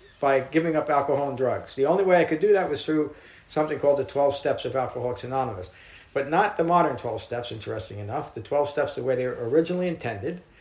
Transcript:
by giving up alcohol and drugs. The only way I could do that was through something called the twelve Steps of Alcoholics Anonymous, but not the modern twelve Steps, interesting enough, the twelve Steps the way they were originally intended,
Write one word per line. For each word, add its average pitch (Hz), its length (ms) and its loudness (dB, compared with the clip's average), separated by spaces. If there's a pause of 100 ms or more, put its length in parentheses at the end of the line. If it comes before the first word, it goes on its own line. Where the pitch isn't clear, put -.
(200)
by 135 200 4
giving 160 360 0
up 151 140 0
alcohol 139 400 2
and 123 80 -6
drugs. 110 380 -2
The 135 100 2
only 190 200 4
way 180 160 6
I - 20 6
could 156 160 -2
do 202 140 6
that 180 160 4
was 143 160 -6
through 151 280 0 (360)
something 151 300 -2
called 143 200 4
the 127 60 0
twelve 139 300 2
Steps - 280 -2
of 123 120 -4
Alcoholics 123 500 -4
Anonymous, 123 420 -4 (460)
but 139 160 -2
not 190 280 2
the 170 60 4
modern 165 340 4
twelve 113 240 -6
Steps, 120 300 -8
interesting 107 480 -8
enough, 110 340 -8
the - 80 -10
twelve 143 280 0
Steps - 240 -2
the 127 100 -6
way 127 120 0
they 127 120 -2
were 120 220 -6
originally 175 400 2
intended, 123 520 -6 (200)